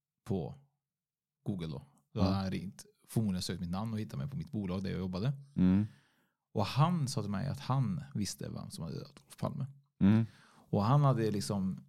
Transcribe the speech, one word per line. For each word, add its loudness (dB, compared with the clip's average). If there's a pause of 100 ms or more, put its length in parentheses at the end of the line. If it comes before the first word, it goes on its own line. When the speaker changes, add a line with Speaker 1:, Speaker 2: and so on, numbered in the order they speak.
(240)
Speaker 1:
på -4 (880)
Google -4
då. -8 (320)
Då -2
Speaker 2:
Ja. 2
Speaker 1:
hade 4
han -2
ringt, -8 (240)
förmodligen 0
sökt -4
mitt -4
namn -4
och -4
hittat -8
mig -4
på -8
mitt -8
bolag -4
där -4
jag -4
jobbade. -2 (240)
Speaker 2:
Mm. 6 (680)
Speaker 1:
Och 0
han 2
sa -2
till -4
mig -2
att -6
han 0 (120)
visste -4
vem -10
som -8
hade -8
dödat -14
Olof -20
Palme. -4 (340)
Speaker 2:
Mm. 8 (440)
Speaker 1:
Och 4
han 6
hade 4
liksom -2